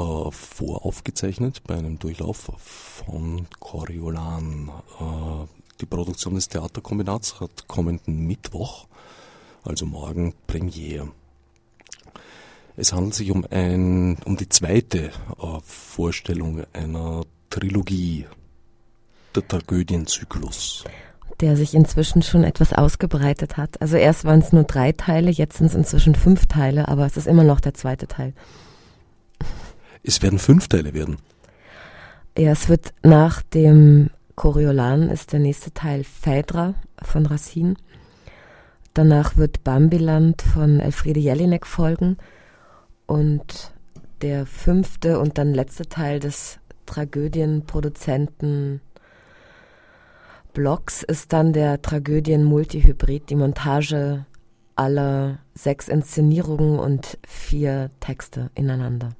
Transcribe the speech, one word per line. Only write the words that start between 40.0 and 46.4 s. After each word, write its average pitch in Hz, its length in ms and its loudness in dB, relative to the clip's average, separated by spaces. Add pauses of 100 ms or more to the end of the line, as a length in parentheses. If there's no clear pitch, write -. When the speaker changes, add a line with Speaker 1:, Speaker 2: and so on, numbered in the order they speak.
Speaker 2:
von 147 360 4
Elfriede 151 400 -2
Jelinek 165 460 0
folgen. 175 520 0 (880)
Und 151 640 -2 (480)
der 143 240 -4
fünfte 175 760 0
und 147 200 -2
dann 147 140 0
letzte 131 360 -6
Teil 147 300 -4
des - 400 -10 (260)